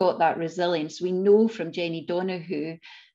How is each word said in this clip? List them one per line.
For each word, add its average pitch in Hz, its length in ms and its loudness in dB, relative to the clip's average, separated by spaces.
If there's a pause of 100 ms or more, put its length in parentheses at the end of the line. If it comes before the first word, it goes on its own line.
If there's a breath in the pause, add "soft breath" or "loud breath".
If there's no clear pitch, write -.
got 185 180 2
that 165 200 2
resilience. 165 600 -2
We 180 120 -2
know 202 360 6
from 170 240 -6
Jenny 165 340 -4
Donoghue 170 720 -6 (360 loud breath)